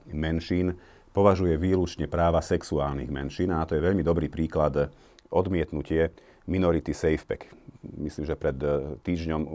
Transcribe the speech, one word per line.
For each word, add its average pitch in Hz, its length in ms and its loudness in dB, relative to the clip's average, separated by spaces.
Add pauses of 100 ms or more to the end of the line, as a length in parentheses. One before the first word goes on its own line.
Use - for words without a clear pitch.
menšín 82 720 -2 (320)
považuje 92 480 4
výlučne 90 480 0
práva 85 320 2
sexuálnych 71 720 -2
menšín. 71 400 -2
A 80 160 0
to 85 80 -4
je 76 80 2
veľmi 90 240 2
dobrý 78 240 2
príklad, 76 640 0 (320)
odmietnutie 82 880 0 (320)
Minority 85 480 2
Safe - 320 0
Pack. - 240 -8 (300)
Myslím, 73 480 -8
že 71 80 -4
pred, 69 240 -2
e, 71 400 -2
týždňom 80 420 -2 (120)